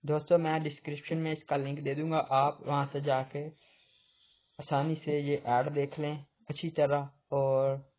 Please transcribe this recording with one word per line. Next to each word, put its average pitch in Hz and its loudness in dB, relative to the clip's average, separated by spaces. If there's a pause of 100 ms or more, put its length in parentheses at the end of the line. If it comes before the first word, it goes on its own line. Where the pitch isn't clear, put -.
दोस्तों, 151 2
मैं 160 2
डिस्क्रिप्शन 147 -6
में 160 -2
इसका 156 -2
link 139 -4
दे 139 -2
दूंगा, 160 -2
आप 139 2
वहां 143 0
से 139 -6
जाके 143 -2 (1120)
आसानी 151 0 (100)
से 147 0
ये 143 0
ऐड 123 2
देख 143 -2
लें 147 -4 (240)
अच्छी 160 -4
तरह 143 2 (220)
और 135 2 (160)